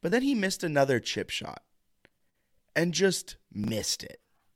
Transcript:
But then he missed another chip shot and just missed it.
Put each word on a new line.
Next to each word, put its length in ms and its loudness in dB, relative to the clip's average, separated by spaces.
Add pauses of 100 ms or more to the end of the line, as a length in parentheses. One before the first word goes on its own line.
But 120 0
then 100 4
he 120 2
missed 280 0
another 380 4
chip 300 -4
shot 320 -8 (1120)
and 180 2
just 420 0 (160)
missed 520 -4
it. 160 -18 (340)